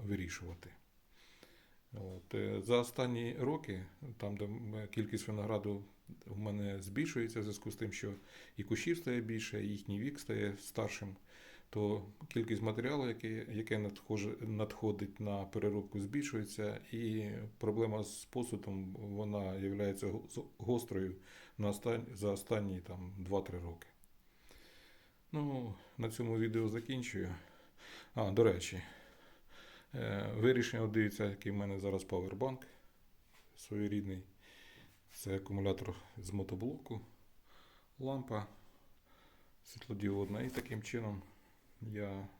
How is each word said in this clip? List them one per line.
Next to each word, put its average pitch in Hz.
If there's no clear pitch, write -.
вирішувати. 87
От, 92
е, 104
за 117
останні 120
роки, 127
там, 104
де 104
м-, 107
кількість 107
винограду 104
в 101
мене 104
збільшується 113
в 104
зв'язку 104
з -
тим, 107
що 104
і 104
кущів -
стає 123
більше, 110
і 101
їхній 101
вік 143
стає 104
старшим, 104
то 104
кількість 113
матеріалу, 123
яке, 110
яке 110
надхоже-, 104
надходить 104
на 101
переробку, 101
збільшується, 107
і 110
проблема 107
з -
посудом, 98
вона 104
являється 98
го-, 104
з-, -
гострою 98
на 104
остан-, 110
за 101
останні, 98
там, 92
два-три 95
роки. 85
Ну, 135
на 113
цьому 113
відео 113
закінчую. 110
А, 104
до 117
речі, 90
е, 107
вирішення, 117
от 110
дивіться, 107
який 101
в 101
мене 101
зараз 95
павербанк 98
своєрідний. 101
Це 98
акумулятор 98
з 92
мотоблоку, 110
лампа 131
світлодіодна. 101
І 127
таким 120
чином 107
я 101